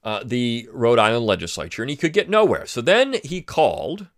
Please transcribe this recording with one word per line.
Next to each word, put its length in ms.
uh, 200
the 480
Rhode 260
Island 280
legislature, 560
and 80
he 60
could 160
get 160
nowhere. 380
So 140
then 440
he 160
called 760